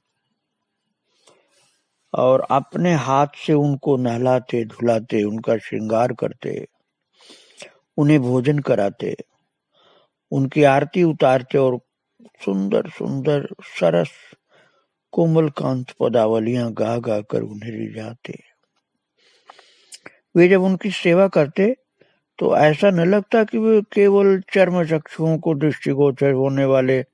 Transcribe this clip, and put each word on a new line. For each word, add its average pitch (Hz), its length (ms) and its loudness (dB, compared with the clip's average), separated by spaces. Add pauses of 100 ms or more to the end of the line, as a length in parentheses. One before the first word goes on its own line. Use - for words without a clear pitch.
(2250)
और 127 360 2
अपने 160 460 0
हाथ 135 400 -2
से - 180 -4
उनको 143 440 0
नहलाते, 123 680 -2
धुलाते, 113 600 -2
उनका 110 340 -2
श्रृंगार 110 560 -4
करते, - 520 -8 (1300)
उन्हें 151 240 4
भोजन 127 380 0
कराते, 101 560 -2 (1160)
उनकी 139 320 0
आरती 143 400 2
उतारते 139 540 0
और 131 200 0 (640)
सुंदर 190 460 -2
सुंदर 143 580 -4 (240)
सरस 170 400 0 (1000)
कोमल 160 380 2
कांत 131 400 -6 (100)
पदावलियां 117 720 0
गा 110 260 -4
गा 113 240 -4
कर 113 200 -6
उन्हें 107 300 -12
रिझाते। 110 640 -12 (2000)
वे 175 120 6
जब 190 140 4
उनकी 190 300 -2
सेवा 180 360 2
करते 190 460 0 (640)
तो - 180 0
ऐसा 151 340 2
न 170 160 2
लगता 208 380 2
कि 226 140 -6
वे 220 220 4 (120)
केवल 196 480 4 (120)
चर्म 180 340 2
चक्षुओं 160 520 -2
को 170 160 -2
दृष्टिगोचर 139 760 0
होने 135 340 0
वाले 131 360 2 (120)